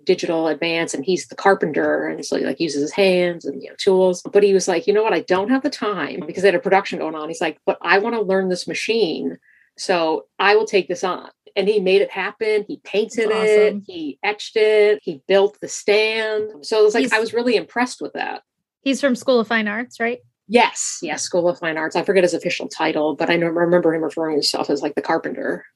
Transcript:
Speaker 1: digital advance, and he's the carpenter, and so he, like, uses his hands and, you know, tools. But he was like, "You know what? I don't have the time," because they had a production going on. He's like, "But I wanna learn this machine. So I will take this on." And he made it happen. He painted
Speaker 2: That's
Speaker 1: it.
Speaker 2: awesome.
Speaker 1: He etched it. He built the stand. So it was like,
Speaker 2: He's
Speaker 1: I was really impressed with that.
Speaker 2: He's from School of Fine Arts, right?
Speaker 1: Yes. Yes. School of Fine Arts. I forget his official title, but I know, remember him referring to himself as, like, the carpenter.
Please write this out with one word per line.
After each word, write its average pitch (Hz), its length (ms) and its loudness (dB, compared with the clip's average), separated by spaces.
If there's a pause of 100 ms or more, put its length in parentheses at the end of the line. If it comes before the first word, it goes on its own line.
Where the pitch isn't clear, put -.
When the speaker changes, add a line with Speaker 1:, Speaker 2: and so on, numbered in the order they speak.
Speaker 1:
digital 175 440 0
advance, 165 460 -2
and - 120 -6
he's 180 220 -2
the - 80 -18
carpenter, 156 680 2
and 156 180 -8
so - 120 -4
he, - 80 -2
like, - 160 -4
uses 143 220 -2
his 151 100 -4
hands 180 540 2
and, 143 160 -10
you - 80 -16
know, - 80 -20
tools. 185 520 4
But 202 120 4
he 202 100 4
was 190 160 2
like, 175 180 0
"You 202 60 2
know 208 100 4
what? 220 120 2
I 165 60 0
don't 185 300 0
have 262 120 2
the 294 80 -2
time," 160 560 -6
because 165 160 -10
they 202 60 8
had 180 60 4
a 175 60 4
production 196 380 2
going 156 160 -6
on. 156 140 -8
He's 165 140 -8
like, 160 220 -4
"But 190 160 0
I 175 180 2
wanna 226 220 -2
learn 190 300 0
this 180 180 -4
machine. 175 680 -2 (400)
So 165 480 -2 (120)
I 196 160 4
will 220 120 2
take 196 220 0
this 180 140 -6
on." - 280 -4 (240)
And 196 140 0
he 214 120 2
made 190 220 4
it 175 80 -2
happen. 208 580 -2
He - 160 -12
painted 220 460 -2
Speaker 2:
That's 214 200 2
Speaker 1:
it. 214 180 6
Speaker 2:
awesome. 202 180 -4
Speaker 1:
He 165 360 -10
etched 208 340 -4
it. 214 460 4
He 156 240 -10
built 196 360 4
the 170 60 -10
stand. 214 800 -2 (160)
So 220 120 0
it 214 60 6
was 208 80 4
like, 240 120 2
Speaker 2:
He's 226 100 -2
Speaker 1:
I 220 40 4
was 226 140 -4
really 240 240 0
impressed 247 460 -4
with - 100 -10
that. - 300 -8 (400)
Speaker 2:
He's 262 180 -2
from 262 160 2
School 254 240 2
of 220 80 -2
Fine 220 180 0
Arts, 220 320 -8
right? 233 200 -4 (300)
Speaker 1:
Yes. - 540 0
Yes. 151 200 -6
School 175 260 0
of 170 100 -2
Fine 160 200 -4
Arts. 156 180 -4
I 170 60 0
forget 185 220 2
his 170 100 2
official 175 340 -4
title, 156 480 0
but 165 140 -2
I 170 60 2
know, 170 100 2
remember 170 480 2
him 160 100 -2
referring 156 280 -4
to 151 40 0
himself - 320 -2
as, 143 140 -2
like, 147 140 -4
the - 60 -4
carpenter. - 640 -4 (120)